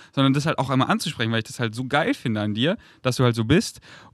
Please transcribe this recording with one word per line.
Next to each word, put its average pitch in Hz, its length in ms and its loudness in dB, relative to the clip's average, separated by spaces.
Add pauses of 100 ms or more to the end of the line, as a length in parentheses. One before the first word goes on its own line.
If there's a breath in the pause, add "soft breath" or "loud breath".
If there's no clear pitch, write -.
(140 loud breath)
Sondern 135 200 4
das 143 140 -2
halt 151 100 0
auch 131 140 -2
einmal 131 180 2
anzusprechen, 147 420 -2
weil 113 80 0
ich 110 60 -4
das - 140 -12
halt 110 160 -4
so 127 100 -6
geil 156 300 0
finde 107 260 -2
an 104 140 -2
dir, 147 220 0 (260 soft breath)
dass 127 140 -2
du 135 60 2
halt 120 120 4
so 113 100 -2
bist. - 360 2 (320 loud breath)